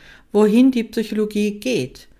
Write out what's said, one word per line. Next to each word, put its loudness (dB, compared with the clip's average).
wohin 4
die -2
Psychologie -4
geht. -6